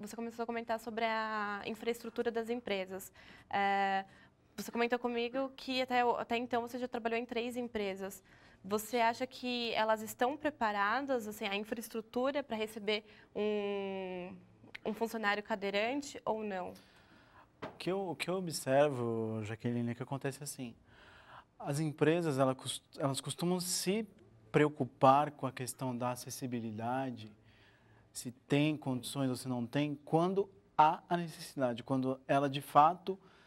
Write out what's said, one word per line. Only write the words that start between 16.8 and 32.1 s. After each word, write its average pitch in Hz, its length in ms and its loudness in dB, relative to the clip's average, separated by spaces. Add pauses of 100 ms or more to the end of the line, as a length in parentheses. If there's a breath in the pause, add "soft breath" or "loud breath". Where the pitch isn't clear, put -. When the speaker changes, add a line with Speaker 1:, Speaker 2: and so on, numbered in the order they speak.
Speaker 2:
O - 160 -12
que - 140 -2
eu, 190 180 -2
o 151 60 -4
que - 140 -6
eu 180 60 2
observo, 131 1080 2
Jaqueline, 120 480 -2
é 117 40 -4
que - 80 -8
acontece 139 400 -6
assim. 127 320 -10 (840 loud breath)
As 143 200 -4
empresas, 156 600 2
ela 131 160 4
cos-, - 280 -10 (140)
elas 139 240 0
costumam 175 380 0
se 185 480 -2 (440)
preocupar 147 800 6
com 143 140 -8
a 127 60 -2
questão 127 440 -6
da 123 160 0
acessibilidade, 120 1200 -4 (800 soft breath)
se - 200 -10
tem 147 460 2
condições 131 520 -4
ou 127 60 -2
se 123 120 -8
não 123 200 -2
tem, 143 280 -2 (100)
quando 185 440 2 (280)
há 156 320 6
a 175 80 2
necessidade, 131 640 -4
quando 131 440 0